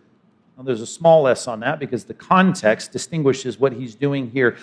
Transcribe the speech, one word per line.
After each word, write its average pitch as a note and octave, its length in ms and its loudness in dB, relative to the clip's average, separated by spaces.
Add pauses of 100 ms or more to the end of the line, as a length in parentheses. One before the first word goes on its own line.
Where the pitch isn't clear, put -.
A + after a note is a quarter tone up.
(560)
Now, C3 60 -20
there's B2+ 180 -4
a A#2 60 -10
small D#3+ 400 4
S B2 220 0
on A2+ 120 -6
that C#3+ 200 -4
because A#2+ 240 -6
the A2 100 -16
context - 800 2
distinguishes C3 680 -2
what C3 140 0
he's A#2 240 -12
doing C#3 340 -4
here B2 320 0